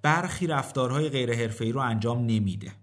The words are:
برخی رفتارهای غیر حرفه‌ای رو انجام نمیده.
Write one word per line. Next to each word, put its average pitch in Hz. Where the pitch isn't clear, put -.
برخی 170
رفتارهای 139
غیر 127
حرفه‌ای 113
رو 131
انجام 120
نمیده. 104